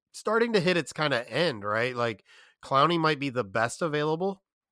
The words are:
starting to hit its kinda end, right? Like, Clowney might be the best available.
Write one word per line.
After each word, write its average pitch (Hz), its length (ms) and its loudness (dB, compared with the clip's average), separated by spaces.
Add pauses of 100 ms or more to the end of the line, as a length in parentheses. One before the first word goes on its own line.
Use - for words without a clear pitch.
(120)
starting 233 400 0
to 208 80 4
hit 175 160 2
its 156 160 -2
kinda 139 360 0
end, 120 360 -2
right? 117 320 0
Like, 117 260 -2 (400)
Clowney 156 380 2
might 156 180 2
be 139 120 -4
the 120 120 -2
best 113 400 -2
available. 160 600 -2 (280)